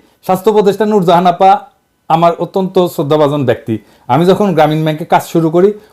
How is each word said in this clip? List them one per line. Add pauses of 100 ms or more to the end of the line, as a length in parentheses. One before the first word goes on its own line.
(220)
স্বাস্থ্য
উপদেষ্টা
নূরজাহান
আপা (480)
আমার
অত্যন্ত
শ্রদ্ধাভাজন
ব্যক্তি। (280)
আমি
যখন
গ্রামীণ
ব্যাংকে
কাজ
শুরু
করি, (200)